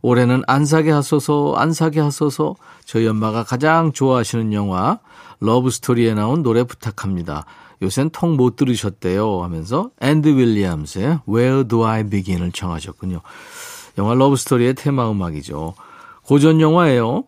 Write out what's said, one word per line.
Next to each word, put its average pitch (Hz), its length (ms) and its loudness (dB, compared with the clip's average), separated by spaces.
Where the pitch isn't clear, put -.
올해는 123 460 2
안 139 180 2
사게 156 260 2
하소서, 147 640 0
안 160 180 0
사게 160 260 0
하소서. 151 560 -2
저희 113 220 0
엄마가 110 360 -2
가장 156 480 2
좋아하시는 117 640 0
영화 101 460 -2
러브스토리에 117 760 2
나온 113 300 0
노래 117 200 2
부탁합니다. 90 840 -6
요샌 131 300 -2
통 170 260 -2
못 123 180 2
들으셨대요 104 880 -2
하면서 90 460 -4
앤드 147 380 2
윌리엄스의 101 920 0
Where 127 400 2
Do 113 180 2
I 110 220 -2
Begin을 92 440 -2
청하셨군요. 87 680 -8
영화 104 160 0
러브스토리의 131 640 2
테마 131 360 -2
음악이죠. 80 600 -6
고전 156 380 4
영화예요. 156 680 2